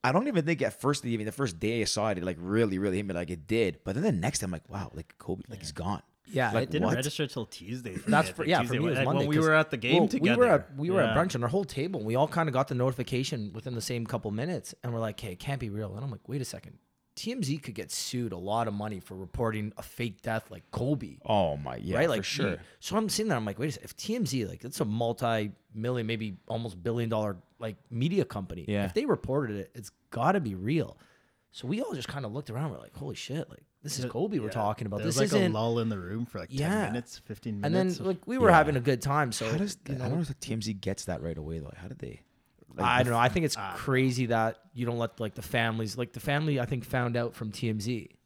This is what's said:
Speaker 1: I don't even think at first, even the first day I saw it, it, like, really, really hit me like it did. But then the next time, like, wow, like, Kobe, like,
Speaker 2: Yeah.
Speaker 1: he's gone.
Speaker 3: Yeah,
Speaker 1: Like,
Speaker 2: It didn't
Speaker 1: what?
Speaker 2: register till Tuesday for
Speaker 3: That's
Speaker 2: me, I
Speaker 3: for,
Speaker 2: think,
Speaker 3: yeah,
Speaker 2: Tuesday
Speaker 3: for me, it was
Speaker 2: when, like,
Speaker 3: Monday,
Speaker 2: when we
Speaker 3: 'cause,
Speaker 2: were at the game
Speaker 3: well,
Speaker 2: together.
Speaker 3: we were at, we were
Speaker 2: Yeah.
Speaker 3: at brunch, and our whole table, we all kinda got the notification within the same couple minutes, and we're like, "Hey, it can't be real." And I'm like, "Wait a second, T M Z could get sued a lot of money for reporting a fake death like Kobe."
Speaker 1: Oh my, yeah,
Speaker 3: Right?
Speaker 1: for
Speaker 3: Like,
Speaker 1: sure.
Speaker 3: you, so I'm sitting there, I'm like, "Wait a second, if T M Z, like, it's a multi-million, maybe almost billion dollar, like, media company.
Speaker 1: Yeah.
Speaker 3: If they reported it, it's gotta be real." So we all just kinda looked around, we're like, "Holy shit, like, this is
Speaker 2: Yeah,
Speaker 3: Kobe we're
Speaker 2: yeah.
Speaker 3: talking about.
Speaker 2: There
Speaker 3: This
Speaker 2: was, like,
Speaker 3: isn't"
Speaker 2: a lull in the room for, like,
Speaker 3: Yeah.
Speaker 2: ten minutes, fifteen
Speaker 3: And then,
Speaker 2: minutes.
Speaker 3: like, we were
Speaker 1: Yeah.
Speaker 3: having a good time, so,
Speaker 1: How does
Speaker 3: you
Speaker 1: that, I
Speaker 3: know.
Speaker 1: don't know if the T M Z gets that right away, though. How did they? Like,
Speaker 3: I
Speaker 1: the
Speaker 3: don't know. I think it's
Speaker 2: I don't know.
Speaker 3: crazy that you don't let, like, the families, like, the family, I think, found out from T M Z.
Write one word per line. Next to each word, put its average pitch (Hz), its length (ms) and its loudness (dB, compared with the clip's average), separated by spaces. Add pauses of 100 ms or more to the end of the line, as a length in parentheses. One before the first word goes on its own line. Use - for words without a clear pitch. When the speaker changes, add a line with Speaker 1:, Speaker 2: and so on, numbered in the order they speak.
Speaker 1:
I 127 120 4
don't 254 160 4
even 170 160 4
think 151 160 2
at 110 180 -2
first, 139 240 0
even 113 220 -2
the 110 80 -2
first 104 260 -4
day 113 220 2
I - 20 4
saw 107 260 2
it, 95 100 0
it, 85 40 -4
like, 90 160 -2
really, 95 400 2
really 95 180 2
hit 104 80 -2
me 95 80 -4
like 87 160 -2
it 78 180 -6
did. 107 360 2
But 95 120 -2
then 151 80 0
the 208 100 2
next 98 260 0
time, 92 120 -4
like, 80 180 -8
wow, 95 240 -8
like, - 240 -12
Kobe, 92 320 -8
like, 104 100 -12
Speaker 2:
Yeah. 90 40 -14
Speaker 1:
he's 78 100 -10
gone. 90 280 -4 (300)
Speaker 3:
Yeah, 123 200 2
Speaker 1:
Like, 113 120 2
Speaker 2:
It 123 80 -6
didn't 151 140 0
Speaker 1:
what? - 100 2
Speaker 2:
register 143 300 -2
till 120 220 -8
Tuesday 110 480 -10
for 95 160 -6
Speaker 3:
That's 156 160 4
Speaker 2:
me, - 40 -6
I - 20 -12
Speaker 3:
for, - 100 -6
Speaker 2:
think, 139 60 0
Speaker 3:
yeah, 170 100 4
Speaker 2:
Tuesday - 80 0 (100)
Speaker 3:
for 143 40 0
me, 165 60 2
it - 20 2
was 139 80 2
Speaker 2:
when, - 0 -
like, 135 80 2
Speaker 3:
Monday, 139 160 2
Speaker 2:
when 143 80 2
we 151 80 2
Speaker 3:
'cause, 160 80 4
Speaker 2:
were 156 100 6
at 156 160 4
the 135 60 -2
game 123 200 4
Speaker 3:
well, 202 100 6
Speaker 2:
together. 202 320 4
Speaker 3:
we 247 60 10
were 214 80 8
at, 143 240 2
we 156 140 -2
were 185 100 4
Speaker 2:
Yeah. 117 100 6
Speaker 3:
at 120 60 4
brunch, 175 180 2
and 120 80 0
our 120 60 2
whole 185 160 2
table, 151 380 -4
we 113 120 0
all 143 120 6
kinda 160 240 2
got 127 160 2
the 135 80 -2
notification 123 760 0
within 123 220 -8
the 113 80 -2
same 120 240 -2
couple 110 240 -2
minutes, 127 540 -4
and 120 100 -4
we're 117 60 -2
like, 110 200 -4
"Hey, 107 120 -8
it 90 80 -12
can't 139 200 -4
be 120 120 -4
real." 101 240 -6
And 117 100 -8
I'm 135 60 -6
like, - 180 -12
"Wait 139 100 -4
a 127 60 -4
second, - 320 -14 (380)
T - 160 -6
M 254 100 -4
Z 147 160 0
could 120 160 -10
get - 180 -10
sued 120 400 -4
a 90 60 -6
lot 107 300 0
of 101 80 -2
money 104 240 -4
for 95 160 -14
reporting 107 600 -2
a - 60 -10
fake - 400 -8
death 110 300 -4
like - 180 -18
Kobe." 127 560 -2
Speaker 1:
Oh 87 320 4
my, 65 200 -6
yeah, 90 200 -2
Speaker 3:
Right? 139 60 4
Speaker 1:
for 170 60 4
Speaker 3:
Like, 107 140 2
Speaker 1:
sure. 139 280 0
Speaker 3:
you, 82 60 -4 (220)
so - 160 -6
I'm 220 140 2
sitting 214 200 0
there, 139 80 4
I'm 110 60 0
like, 101 140 -4
"Wait 151 120 0
a - 20 -2
second, - 140 -10
if - 120 -16
T 214 180 -4
M 220 120 0
Z, 117 180 0
like, 87 180 -10
it's 127 180 -10
a 135 40 2
multi-million, 113 1200 -2
maybe 110 320 -4 (100)
almost 113 360 -6
billion 117 260 0
dollar, 107 280 0 (200)
like, 113 200 -8 (120)
media 139 340 2
company. 87 440 -6
Speaker 1:
Yeah. 101 180 0
Speaker 3:
If 87 80 -6
they 247 120 0
reported 135 520 0
it, 92 160 -10
it's - 160 -14 (220)
gotta 165 280 2
be 113 140 -2
real." 113 420 -2 (560)
So - 160 -10
we 208 140 -2
all 381 140 -4
just 127 120 -6
kinda 131 200 -6
looked 117 240 -8
around, 147 180 -2
we're 78 100 -8
like, 55 160 -20
"Holy 139 200 -8
shit, - 340 -6
like, - 140 -20 (180)
this 139 160 -6
is 127 80 -2
Speaker 2:
Yeah, 120 60 -6
Speaker 3:
Kobe 185 260 0
we're 113 100 0
Speaker 2:
yeah. 110 40 -4
Speaker 3:
talking 107 340 0
about. 104 120 -2
Speaker 2:
There 107 100 0
Speaker 3:
This 113 120 2
Speaker 2:
was, 107 140 4
like, 104 80 6
Speaker 3:
isn't" 107 100 4
Speaker 2:
a - 20 0
lull 117 260 2
in 113 100 2
the 104 80 0
room 98 280 -6
for, - 120 -12
like, - 140 -8
Speaker 3:
Yeah. 143 180 0
Speaker 2:
ten 190 240 0
minutes, 120 240 -6
fifteen 107 460 -8
Speaker 3:
And 151 100 2
then, 185 140 6
Speaker 2:
minutes. 180 120 -2
Speaker 3:
like, 185 280 -4
we 254 100 -2
were 233 120 8
Speaker 1:
Yeah. 175 60 12
Speaker 3:
having 151 200 8
a 131 60 2
good 127 200 2
time, 139 300 2
so, 110 200 -2
Speaker 1:
How 151 60 2
does 196 200 -2 (100)
Speaker 3:
you 139 60 -4
Speaker 1:
that, - 0 -
I 131 40 -4
Speaker 3:
know. 127 120 -2
Speaker 1:
don't 143 80 0
know 175 40 0
if 151 60 -2
the 135 80 -6
T - 180 -6
M 113 80 -2
Z 107 140 -2
gets 95 300 -4
that 82 180 -4
right 80 140 -4
away, 78 220 -6
though. 71 160 -10
How 92 120 -14
did - 120 -12
they? - 220 -12 (540)
Like, 104 100 0
Speaker 3:
I 123 140 6
Speaker 1:
the 123 60 6
Speaker 3:
don't 123 80 4
know. 117 60 4
I 123 100 8
think 175 180 2
it's - 100 0
Speaker 2:
I 104 40 -8
don't 95 100 -6
know. 87 80 -8
Speaker 3:
crazy 131 480 2
that 113 320 2 (140)
you 120 120 -4
don't 120 140 -2
let, 117 200 -4
like, 110 140 -4
the 117 80 -12
families, 113 560 0
like, 123 160 -4
the 120 60 -10
family, 147 400 0
I 120 60 0
think, 123 200 -4
found 120 320 0
out 120 160 -2
from 110 180 -6
T - 160 -2
M 110 120 0
Z. 110 320 -4 (140)